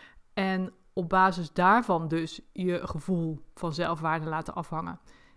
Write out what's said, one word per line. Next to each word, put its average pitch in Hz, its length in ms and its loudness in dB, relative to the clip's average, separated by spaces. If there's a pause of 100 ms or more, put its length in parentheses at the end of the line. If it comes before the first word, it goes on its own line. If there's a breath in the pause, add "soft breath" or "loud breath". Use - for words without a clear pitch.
(340 loud breath)
en 190 380 0 (200)
op 180 160 -4
basis 185 440 4
daarvan 180 560 4
dus 160 320 -2 (120)
je 180 340 -2
gevoel 165 540 -2 (140)
van 165 200 -6
zelfwaarde 160 540 -2
laten 160 260 -6
afhangen. 170 460 -6 (360 soft breath)